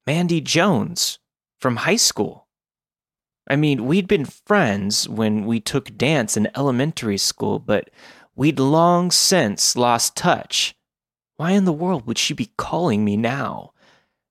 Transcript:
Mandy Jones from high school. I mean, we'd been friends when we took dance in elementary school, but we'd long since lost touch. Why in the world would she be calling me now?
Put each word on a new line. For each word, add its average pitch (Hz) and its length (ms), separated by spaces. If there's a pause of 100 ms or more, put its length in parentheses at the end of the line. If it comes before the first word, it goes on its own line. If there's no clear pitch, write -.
Mandy 165 340
Jones 143 800 (400)
from 123 180
high 160 200
school. - 500 (1000)
I 139 80
mean, 143 300
we'd 185 200
been 175 200
friends 104 840
when 107 360
we 117 140
took 110 380
dance 127 400
in 107 200
elementary 127 600
school, 104 400
but - 320 (460)
we'd 139 240
long 170 500
since - 640
lost 120 420
touch. - 600 (600)
Why 165 160
in 196 120
the 180 80
world 156 340
would 117 120
she - 160
be - 220
calling 143 480
me 101 120
now? 113 560 (580)